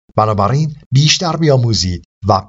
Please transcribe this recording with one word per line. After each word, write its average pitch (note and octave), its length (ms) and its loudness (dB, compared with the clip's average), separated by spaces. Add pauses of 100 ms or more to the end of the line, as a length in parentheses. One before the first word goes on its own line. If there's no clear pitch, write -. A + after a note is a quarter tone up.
(160)
بنابراین G#2+ 600 0 (160)
بیشتر D3+ 440 0
بیاموزید A2+ 680 0 (240)
و G2 220 2